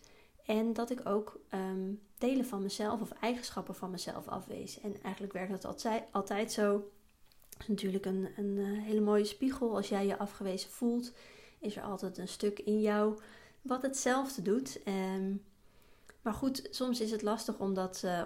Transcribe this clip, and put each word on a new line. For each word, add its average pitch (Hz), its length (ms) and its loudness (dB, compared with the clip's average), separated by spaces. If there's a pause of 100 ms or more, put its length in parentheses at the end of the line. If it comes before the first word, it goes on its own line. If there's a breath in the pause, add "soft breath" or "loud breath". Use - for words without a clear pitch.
(460 loud breath)
En 220 280 2
dat 233 160 -2
ik 247 180 -2
ook, 208 320 0 (100)
ehm, 190 440 -2 (240)
delen 254 280 2
van 196 160 -4
mezelf 208 400 -2
of - 100 -6
eigenschappen 214 640 -4
van 185 160 -6
mezelf - 360 -6
afwees. - 520 -8
En 202 220 -6
eigenlijk 196 320 -6
werkt 185 180 -4
dat 190 140 -6
altijd, 226 460 -2
altijd 202 400 -2
zo. 202 400 2 (580)
Het - 100 -18
is - 80 -10
natuurlijk 196 380 0
een, 190 300 0
een, 202 220 0
eh, 202 260 0
hele 214 180 4
mooie 208 240 6
spiegel. 233 500 0
Als 196 140 0
jij 196 160 2
je 196 120 2
afgewezen 196 520 -4
voelt, 240 440 0 (460 loud breath)
is 208 160 -4
er - 80 -6
altijd 190 340 -4
een 180 100 -4
stuk 208 320 0
in 214 220 4
jou 214 380 4 (420 loud breath)
wat 254 200 -2
hetzelfde 269 600 2
doet. 226 420 0
Ehm, 190 500 0 (880 loud breath)
maar 214 120 0
goed, 269 380 0
soms 247 300 0
is 220 100 0
het 214 100 0
lastig 214 380 0
om 196 140 2
dat, 185 300 0
eh, 180 220 2